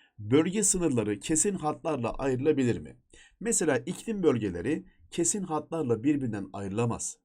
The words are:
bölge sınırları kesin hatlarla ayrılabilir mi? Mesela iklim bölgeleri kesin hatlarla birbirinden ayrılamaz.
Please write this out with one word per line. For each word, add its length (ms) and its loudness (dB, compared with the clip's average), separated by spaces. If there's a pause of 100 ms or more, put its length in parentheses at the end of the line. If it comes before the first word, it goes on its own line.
(200)
bölge 440 4
sınırları 560 2
kesin 340 0
hatlarla 600 -2
ayrılabilir 680 2
mi? 160 -14 (440)
Mesela 380 0
iklim 460 -4
bölgeleri 600 0 (260)
kesin 320 -2
hatlarla 600 -2
birbirinden 500 0
ayrılamaz. 720 -4